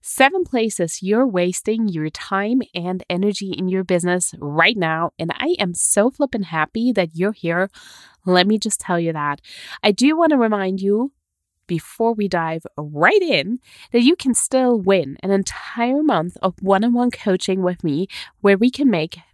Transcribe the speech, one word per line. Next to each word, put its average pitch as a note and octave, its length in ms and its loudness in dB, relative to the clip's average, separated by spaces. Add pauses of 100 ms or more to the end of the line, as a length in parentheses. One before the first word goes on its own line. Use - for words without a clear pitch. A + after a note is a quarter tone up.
Seven E4+ 420 0
places A3 600 -4
you're A3 240 0
wasting G#3 600 -2
your D#3 200 -4
time G#3 520 -2 (120)
and F3+ 360 -6
energy G3 420 -2
in F#3 160 -4
your F#3+ 160 -2
business F3+ 560 0
right E3 380 2
now. E3 420 -2
And E3+ 160 -4
I E4+ 240 -2
am F3+ 160 -2
so - 340 2
flippin' C4 340 -4
happy E3+ 500 -2
that F3+ 200 0
you're F#3 200 0
here. F3 360 -2 (560)
Let F3+ 220 4
me G#3+ 100 4
just G#3 220 -2
tell F3 200 -2
you E3 140 -2
that. D3 280 -4 (420)
I G#3+ 80 4
do C#4+ 260 4
want E4 140 4
to C#4+ 60 4
remind G3 440 0
you, G#3+ 300 0 (560)
before A3+ 460 -2
we G#3 140 -2
dive E3 380 -4 (120)
right D#3 440 2
in, A3 380 -2 (320)
that A#3+ 100 4
you D4 140 6
can B3+ 180 -2
still B3 460 2
win F3+ 420 0
an F#3+ 80 -4
entire A#3 720 -2
month F3+ 400 0
of F#3 200 -2
one-on-one A#3 500 2
coaching F#3+ 500 -2
with F3+ 220 -2
me D#3+ 240 0 (340)
where G3 160 4
we B3 140 4
can C#4 180 2
make E3+ 300 2 (140)